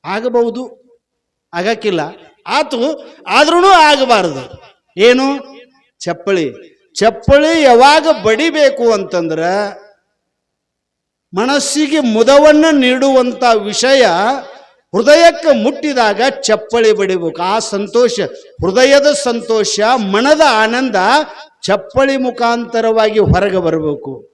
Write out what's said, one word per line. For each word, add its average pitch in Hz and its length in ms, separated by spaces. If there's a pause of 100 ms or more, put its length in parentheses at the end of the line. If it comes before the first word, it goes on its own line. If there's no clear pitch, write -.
ಆಗಬಹುದು, 233 720 (760)
ಆಗಕ್ಕಿಲ್ಲ, 202 460 (480)
ಆತು, 285 640 (180)
ಆದ್ರೂನು 320 400
ಆಗಬಾರದು. 254 1040 (240)
ಏನು? 247 260 (760)
ಚಪ್ಪಳಿ. 165 800 (160)
ಚಪ್ಪಳಿ 294 680
ಯಾವಾಗ 285 460 (160)
ಬಡಿಬೇಕು 262 680
ಅಂತಂದ್ರ 170 480 (2000)
ಮನಸ್ಸಿಗೆ 285 640
ಮುದವನ್ನ 285 720
ನೀಡುವಂತ 254 720
ವಿಷಯ 233 600 (920)
ಹೃದಯಕ್ಕೆ 294 680
ಮುಟ್ಟಿದಾಗ 240 580 (200)
ಚಪ್ಪಳಿ 220 520
ಬಡಿಬೇಕು. 185 480
ಆ 196 180
ಸಂತೋಷ, 220 600 (440)
ಹೃದಯದ 277 480
ಸಂತೋಷ, 226 680 (160)
ಮನದ 240 540
ಆನಂದ 233 460 (680)
ಚಪ್ಪಳಿ 269 540
ಮುಖಾಂತರವಾಗಿ 226 1000
ಹೊರಗೆ 190 380
ಬರಬೇಕು. 151 760